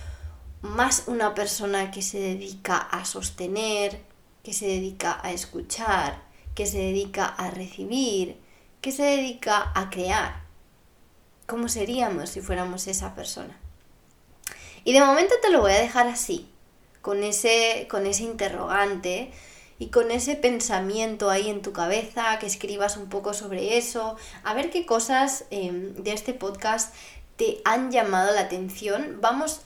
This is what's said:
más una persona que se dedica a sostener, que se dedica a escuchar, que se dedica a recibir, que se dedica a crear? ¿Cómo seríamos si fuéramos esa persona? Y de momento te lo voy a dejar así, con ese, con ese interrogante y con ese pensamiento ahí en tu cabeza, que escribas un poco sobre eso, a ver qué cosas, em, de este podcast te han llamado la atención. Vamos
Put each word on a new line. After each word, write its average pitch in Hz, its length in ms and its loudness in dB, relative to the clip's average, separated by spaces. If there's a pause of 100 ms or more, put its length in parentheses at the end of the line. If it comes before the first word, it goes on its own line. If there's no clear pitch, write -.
(600)
más 240 460 0
una 220 300 0
persona 202 560 -2
que 196 100 -8
se 202 160 -6
dedica 190 600 -2
a 185 260 -4
sostener, 202 960 -2 (420)
que 214 100 -10
se 208 140 -4
dedica 190 560 -2
a 180 80 -6
escuchar, 175 920 -2 (360)
que 208 100 -2
se 196 120 -4
dedica 196 480 -2
a 185 260 -6
recibir, 196 840 -2 (420)
que 269 100 -4
se 277 140 0
dedica 247 720 2
a 190 120 0
crear? 190 540 -2 (1040)
¿Cómo 233 220 -4
seríamos 214 600 -2
si 196 100 -10
fuéramos 180 480 -4
esa 190 260 -4
persona? - 420 -12 (1300)
Y 254 120 4
de 277 60 10
momento 311 400 8
te 415 120 6
lo 285 80 8
voy 196 140 6
a 214 60 8
dejar 240 280 4
así, - 420 -4 (520)
con 202 200 -2
ese, 226 680 4
con 202 160 -2
ese 196 200 0
interrogante 196 1040 0 (480)
y 226 100 -8
con 233 220 6
ese 247 260 0
pensamiento 220 920 2
ahí 202 200 2
en 202 120 -4
tu 196 100 -6
cabeza, 220 680 0
que 214 80 -6
escribas 202 500 -2
un 196 120 -10
poco 202 260 -4
sobre 202 420 -2
eso, 226 400 0 (280)
a 214 100 0
ver 311 160 0
qué 339 160 -2
cosas, 262 640 2
em, 190 440 -4
de 196 180 -4
este 214 200 -4
podcast 214 600 -2 (420)
te - 280 0
han 247 260 2
llamado 202 420 4
la 202 100 4
atención. 196 760 -4
Vamos 269 460 0